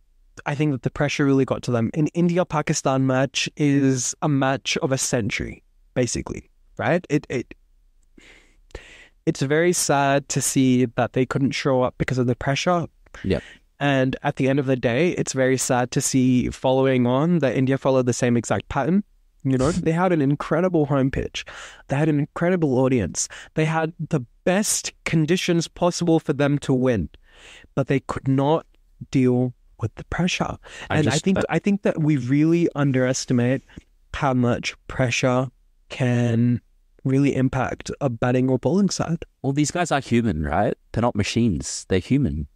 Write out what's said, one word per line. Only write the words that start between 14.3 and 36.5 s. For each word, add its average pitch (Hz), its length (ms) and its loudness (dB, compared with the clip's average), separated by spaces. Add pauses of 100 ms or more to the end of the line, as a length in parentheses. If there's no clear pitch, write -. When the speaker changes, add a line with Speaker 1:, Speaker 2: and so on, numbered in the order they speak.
Speaker 1:
the 131 120 0
end 139 100 2
of 131 80 -2
the 135 100 2
day, 131 360 0
it's - 200 -4
very 131 260 2
sad 123 320 0
to 143 100 -2
see 127 500 2
following 131 560 2
on 151 340 2
that 131 160 0
India 131 200 0
followed 131 300 2
the 123 60 0
same 120 240 0
exact 110 320 -2
pattern. 156 360 0 (380)
You 131 140 0
know, 131 140 2
they 165 220 0
had 180 200 2
an 160 80 2
incredible 156 680 0
home 135 240 0
pitch. - 340 -6 (440)
They 135 80 -2
had 156 120 2
an 151 100 2
incredible 160 600 0
audience. 127 500 0 (260)
They 156 100 0
had 160 360 -2
the 151 200 -2 (240)
best - 480 -2 (120)
conditions 170 640 0
possible 170 500 0
for - 140 -4
them 143 280 0
to 139 140 0
win, 123 340 0 (680)
but 139 120 0
they 135 140 0
could - 260 -8
not 139 400 0 (460)
deal 127 420 2 (240)
with - 180 -6
the - 80 -12
pressure. - 520 -2 (340)
Speaker 2:
I 98 60 0
Speaker 1:
And 151 100 2
I 139 60 2
Speaker 2:
just, 156 120 -2
Speaker 1:
think, 190 140 2
Speaker 2:
uh, - 100 0
Speaker 1:
I 160 120 0
think 202 220 0
that 185 180 -2
we 151 160 2
really 151 580 2
underestimate 127 880 0 (520)
how 131 200 0
much 120 400 0 (140)
pressure 127 600 0 (420)
can 120 720 0 (440)